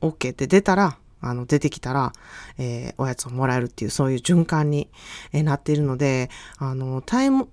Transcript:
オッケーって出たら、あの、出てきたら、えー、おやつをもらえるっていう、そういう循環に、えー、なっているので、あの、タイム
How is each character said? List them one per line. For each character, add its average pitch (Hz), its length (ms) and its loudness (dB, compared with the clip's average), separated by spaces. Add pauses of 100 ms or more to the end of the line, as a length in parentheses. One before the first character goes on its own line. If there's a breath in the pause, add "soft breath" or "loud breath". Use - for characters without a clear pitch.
オ 160 80 0
ッ - 40 0
ケ - 160 -6
ー - 20 -4
っ - 40 -16
て 135 120 -2
出 196 140 6
た 190 140 4
ら、 185 220 2 (220)
あ 123 140 -6
の、 123 120 -6
出 143 140 2
て 147 100 0
き - 100 -6
た 127 140 -6
ら、 131 200 0 (440 loud breath)
え 120 400 -8
ー、 - 40 -8
お 131 60 0
や 127 80 -4
つ - 120 -8
を 120 40 -10
も 131 160 2
ら 127 80 4
え 123 60 2
る 120 40 -2
っ 123 40 -6
て - 140 -10
い 104 40 -2
う、 - 40 -4
そ 143 140 0
う 131 60 2
い 127 60 0
う - 20 -6
循 165 260 4
環 151 240 0
に、 147 200 -2 (440 loud breath)
え 151 60 0
ー、 156 40 2
な 151 120 2
っ - 60 -6
て 151 100 -4
い 151 40 4
る 147 80 2
の 131 140 0
で、 131 320 2 (280 loud breath)
あ 135 180 -6
の、 131 260 -4
タ 262 240 0
イ 277 40 4
ム 269 240 2